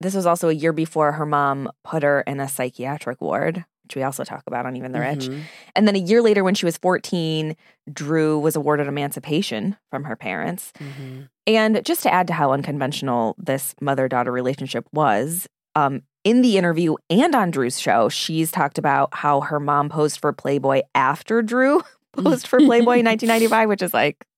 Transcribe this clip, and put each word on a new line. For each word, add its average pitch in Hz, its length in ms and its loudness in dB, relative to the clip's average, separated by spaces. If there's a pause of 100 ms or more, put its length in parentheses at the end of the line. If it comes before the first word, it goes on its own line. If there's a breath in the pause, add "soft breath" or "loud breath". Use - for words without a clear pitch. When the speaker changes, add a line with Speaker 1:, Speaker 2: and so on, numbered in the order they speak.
Speaker 1:
this 190 140 -4
was 190 120 -2
also 175 220 2
a 160 60 4
year 156 180 0
before 156 400 0
her 151 140 -4
mom 139 440 -2 (140)
put 160 180 -4
her 143 200 2
in 139 180 -6
a 135 80 -6
psychiatric 131 720 -8
ward, 151 440 -4 (200)
which - 120 -18
we 131 60 -4
also 135 220 -4
talk - 220 -12
about 127 200 -6
on 127 100 -8
Even 127 160 -10
the 120 80 -4
Rich. 131 280 -4
Speaker 2:
Mm-hmm. 139 120 -10 (360 loud breath)
Speaker 1:
And 214 120 4
then 202 80 2
a 196 40 0
year 202 220 4
later, 208 220 4
when 185 100 2
she - 120 -2
was 165 120 -2
fourteen, 160 760 -2 (360 soft breath)
Drew 156 460 0
was 151 180 0
awarded 147 300 0
emancipation 143 920 -4 (140)
from 143 140 -8
her 156 120 -8
parents. - 600 -8
Speaker 2:
Mm-hmm. 135 440 -14 (240)
Speaker 1:
And 220 380 4
just 330 180 -2
to - 100 2
add 180 160 2
to 175 40 -4
how 147 200 2
unconventional 135 840 -2
this 139 420 -6
mother-daughter 131 500 0
relationship 127 640 -4
was, 147 560 0 (260)
um, 139 280 0 (200)
in 240 200 4
the 220 160 4
interview 170 380 2 (120)
and 285 260 4
on 196 160 2
Drew's 131 300 -2
show, 117 300 4
she's 160 420 -4
talked 147 260 -2
about 139 360 0
how 147 260 0
her 147 180 -4
mom 147 300 0
posed 151 320 -2
for 147 120 0
Playboy 135 500 0 (120)
after 151 480 0
Drew 262 380 2 (180)
<laughs> - 140 -20
posed 262 340 0
for 254 140 4
Playboy 240 380 6
in 233 60 4
Speaker 2:
<laughs> 226 60 4
Speaker 1:
nineteen 226 180 0
ninety-five, 226 400 4
which 202 140 0
is 175 120 -2
like, 131 300 0 (140)